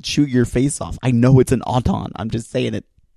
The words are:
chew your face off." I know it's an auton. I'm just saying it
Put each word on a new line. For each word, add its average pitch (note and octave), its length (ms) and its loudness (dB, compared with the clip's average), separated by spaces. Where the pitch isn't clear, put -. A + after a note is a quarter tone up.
chew - 220 0
your B2 200 2
face C3 360 -2
off." F2+ 220 -10
I B2+ 80 -2
know B2+ 280 6
it's B2+ 140 4
an A#2+ 100 0
auton. B2 540 -2
I'm A2 140 -8
just - 200 -8
saying - 240 -4
it G2+ 100 -8